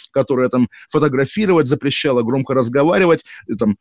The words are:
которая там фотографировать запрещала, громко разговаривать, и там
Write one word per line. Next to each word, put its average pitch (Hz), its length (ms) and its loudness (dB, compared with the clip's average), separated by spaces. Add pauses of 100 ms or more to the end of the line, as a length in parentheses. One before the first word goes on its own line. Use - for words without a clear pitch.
(100)
которая 127 380 0
там 127 200 0 (220)
фотографировать 151 760 0
запрещала, 139 560 -2
громко 127 320 -2
разговаривать, 151 680 2 (240)
и 113 60 -4
там 104 260 -2